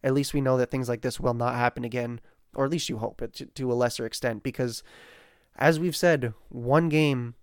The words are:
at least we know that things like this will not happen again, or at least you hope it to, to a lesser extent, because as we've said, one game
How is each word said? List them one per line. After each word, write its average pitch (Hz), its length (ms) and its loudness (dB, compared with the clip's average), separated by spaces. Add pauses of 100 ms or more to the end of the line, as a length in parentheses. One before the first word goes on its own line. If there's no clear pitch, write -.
at 135 100 2
least 139 180 0
we 147 80 0
know 131 160 2
that 127 140 2
things 131 180 -4
like 120 140 -4
this 127 180 -4
will 127 140 0
not 120 220 0
happen 120 280 0
again, 120 380 -6 (320)
or 139 120 0
at 139 40 0
least 160 180 -2
you 117 120 -6
hope 110 200 -6
it 117 140 -8
to, 135 140 -14
to 127 240 -4
a - 20 2
lesser 120 320 0
extent, 113 380 -4
because 123 400 -4 (720)
as 156 240 4
we've 170 160 -2
said, 135 400 2 (140)
one 135 380 2
game 143 560 2